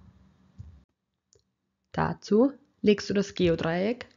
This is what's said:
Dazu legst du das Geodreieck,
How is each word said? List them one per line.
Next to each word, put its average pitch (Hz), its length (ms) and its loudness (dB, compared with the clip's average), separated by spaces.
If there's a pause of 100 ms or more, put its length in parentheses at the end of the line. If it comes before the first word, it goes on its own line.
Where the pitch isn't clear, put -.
(1900)
Dazu 202 640 0 (280)
legst 202 300 2
du 196 40 -2
das 202 200 -2
Geodreieck, 175 720 0 (100)